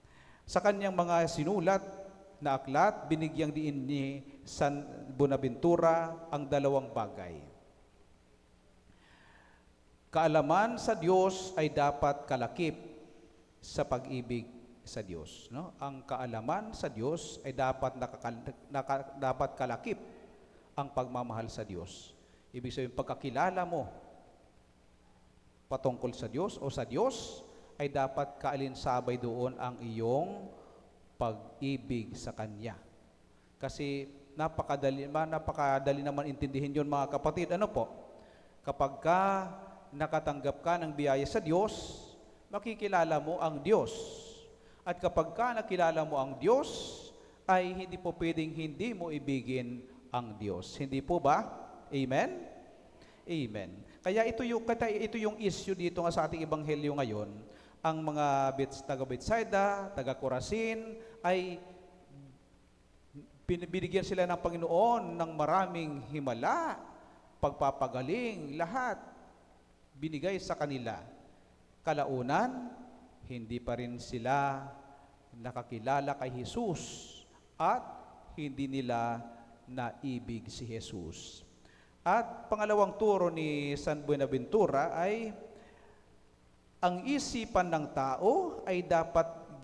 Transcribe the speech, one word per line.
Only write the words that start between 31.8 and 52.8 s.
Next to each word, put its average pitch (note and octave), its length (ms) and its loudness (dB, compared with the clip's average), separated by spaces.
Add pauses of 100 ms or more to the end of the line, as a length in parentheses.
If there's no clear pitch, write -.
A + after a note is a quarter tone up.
sa - 160 -8
Kanya. G#2+ 400 -8 (880)
Kasi C#3 480 -6 (240)
napakadali, C#3+ 720 0
ma-, D#3 240 0
napakadali C#3+ 720 2
naman C#3+ 320 -2
intindihin C#3 480 0
yun, C#3+ 80 2
mga C#3+ 240 2
kapatid. D3+ 400 2
Ano G3+ 160 2
po? A#2 160 0 (800)
Kapag C#3 400 0
ka F3 160 8 (720)
nakatanggap D3 720 0
ka E3+ 160 4
ng D#3+ 160 -4
biyaya C#3 320 4
sa - 80 2
Diyos, F#3 720 0 (420)
makikilala G3 720 2
mo D#3+ 160 -2
ang D#3 240 0
Diyos. F#3 320 4 (880)
At F3+ 160 -4
kapag E3+ 320 2
ka A#3+ 240 0
nakilala F3 480 2
mo D3+ 160 0
ang C3+ 160 -2
Diyos, B3 320 6 (800)
ay F#3 240 4
hindi F3+ 240 -8
po F3 160 -4
pwedeng D#3+ 400 0
hindi D#3 400 -4
mo F3 160 -4
ibigin B2+ 800 -2 (240)
ang A#2+ 240 -4
Diyos. F#2+ 400 -4
Hindi C3+ 240 -2
po E3+ 240 0
ba? D#3+ 240 4 (400)
Amen? D3 560 0 (800)